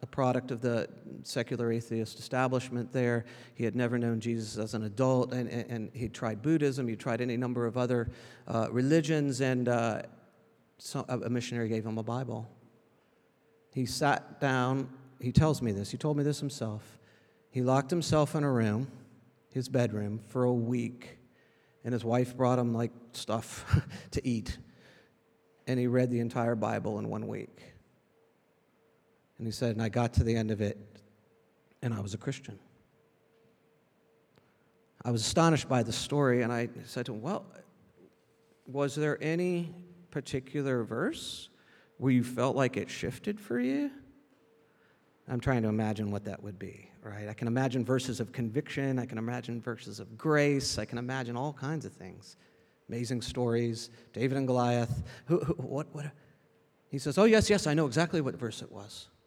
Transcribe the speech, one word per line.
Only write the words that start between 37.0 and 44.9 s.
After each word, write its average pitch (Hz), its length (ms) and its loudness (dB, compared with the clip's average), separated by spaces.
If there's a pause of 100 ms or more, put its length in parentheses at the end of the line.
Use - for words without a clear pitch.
to 127 80 -8
him, 107 80 -10
"Well, 175 240 -6 (1200)
was 139 300 0
there 151 240 2
any 175 520 0 (380)
particular 135 720 -2
verse 135 680 -4 (480)
where 131 120 2
you 123 140 6
felt 123 320 0
like 127 200 2
it 101 140 -4
shifted - 500 -6
for 240 200 -4
you?" 277 320 -2 (1400)